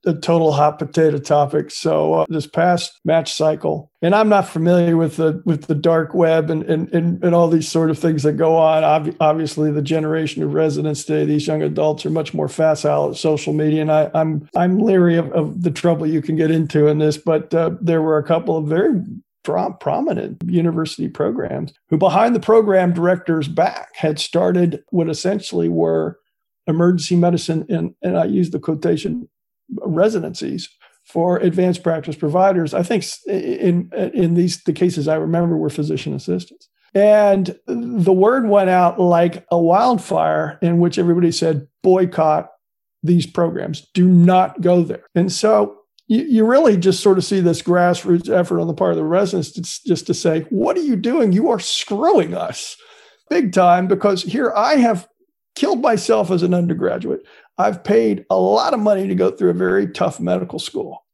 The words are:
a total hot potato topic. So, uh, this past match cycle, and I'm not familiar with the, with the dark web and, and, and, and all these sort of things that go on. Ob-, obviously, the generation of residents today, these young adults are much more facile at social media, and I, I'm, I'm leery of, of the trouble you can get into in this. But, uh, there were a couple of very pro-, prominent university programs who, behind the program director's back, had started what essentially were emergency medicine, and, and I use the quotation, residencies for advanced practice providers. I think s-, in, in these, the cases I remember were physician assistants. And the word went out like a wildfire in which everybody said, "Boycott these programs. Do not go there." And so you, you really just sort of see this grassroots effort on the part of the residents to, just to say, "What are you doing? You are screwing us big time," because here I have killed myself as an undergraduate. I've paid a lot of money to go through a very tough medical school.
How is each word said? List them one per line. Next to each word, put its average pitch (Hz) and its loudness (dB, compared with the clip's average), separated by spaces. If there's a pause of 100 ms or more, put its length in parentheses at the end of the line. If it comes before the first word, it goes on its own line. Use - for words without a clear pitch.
a 170 0
total 165 0
hot 147 0
potato 156 0
topic. 147 -2
So, 156 0
uh, 160 0
this 160 -6
past 175 -2
match 160 0
cycle, 156 -4 (100)
and 175 2
I'm 214 2
not 196 2
familiar 170 2
with 160 0
the, 160 0
with 156 -2
the 156 -2
dark 160 0
web 160 2
and, 156 -4
and, 160 -2
and, 170 0
and 175 2
all 170 4
these 160 0
sort 160 0
of 156 -4
things 160 0
that 151 0
go 160 2
on. 160 4
Ob-, 151 0
obviously, 156 0
the 151 -2
generation 156 -4
of 147 -4
residents 151 -2
today, 151 -2
these 151 -2
young 156 -2
adults 156 -2
are 156 -4
much 156 -4
more 151 -4
facile 147 0
at 151 -10
social 151 -2
media, 151 0
and 156 -2
I, 156 2
I'm, 160 -2
I'm 185 2
leery 185 4
of, 151 -2
of 160 -4
the 175 0
trouble 160 -2
you 156 0
can 160 -4
get 156 0
into 156 2
in 151 2
this. 151 0
But, 156 -2
uh, 165 0
there 165 0
were 156 0
a 151 -2
couple 165 0
of 156 -4
very 180 0 (400)
pro-, 175 -4
prominent - -4
university 165 -2
programs - -6 (140)
who, 151 0
behind 196 2
the 190 0
program 196 4
director's 170 -2
back, 165 -4
had 151 -4
started 180 0 (100)
what 165 0
essentially 151 -4
were 165 -2 (480)
emergency 170 2
medicine, 170 0
and, 170 -4
and 185 -2
I 165 0
use 185 0
the 151 -6
quotation, - -4 (560)
residencies 175 -4 (380)
for 175 -2
advanced 180 0
practice 160 -4
providers. 175 0
I 180 -2
think 202 -2
s-, - -14
in, 180 -2 (240)
in 175 0
these, 175 0
the 175 -2
cases 156 -2
I 156 0
remember 165 0
were 156 -2
physician 151 -6
assistants. - -8 (240)
And 202 4 (120)
the 233 0
word 226 4
went 196 4
out 180 2
like 175 2
a 170 2
wildfire 165 0
in 170 2
which 175 2
everybody 175 2
said, 160 -2 (140)
"Boycott 175 2 (540)
these 170 2
programs. - -4
Do 180 4
not 185 4
go 175 4
there." - -6 (100)
And 175 0
so 208 0 (300)
you, 226 2
you 226 2
really 247 4
just 185 0
sort 190 4
of 175 -2
see 196 -2
this 170 2
grassroots 175 0
effort 175 0
on 165 -2
the 160 -4
part 175 0
of 165 0
the 156 -2
residents 175 -2
to, - -12
just - -6
to 175 -2
say, 160 -2
"What 262 -2
are 339 -2
you 269 0
doing? 226 0
You 240 2
are 214 0
screwing 226 0
us - -10 (540)
big 294 0
time," 180 4
because 196 0
here 226 -2
I 269 2
have 226 0 (520)
killed 285 -2
myself 220 0
as 175 0
an 180 0
undergraduate. - -2 (360)
I've 190 -2
paid 208 0
a 190 2
lot 208 2
of 226 -4
money 202 0
to 190 -2
go 185 2
through 185 0
a 90 -2
very 98 0 (140)
tough 95 -4
medical 90 -4
school. - -10